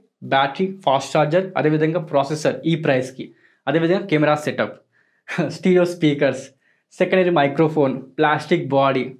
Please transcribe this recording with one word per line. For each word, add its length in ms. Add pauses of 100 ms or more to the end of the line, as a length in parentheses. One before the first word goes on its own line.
(320)
బ్యాటరీ, 340 (200)
ఫాస్ట్ 300
ఛార్జర్, 300 (140)
అదేవిధంగా 500
ప్రాసెసర్ 460 (160)
ఈ 20 (120)
ప్రైస్కి, 400 (400)
అదేవిధంగా 360 (100)
కెమెరా 240 (100)
సెటప్, 280 (540)
<laughs> 300
స్టీరియో 260 (100)
స్పీకర్స్, 500 (540)
సెకండరీ 400
మైక్రోఫోన్, 560 (240)
ప్లాస్టిక్ 480 (100)
బాడీ, 300 (140)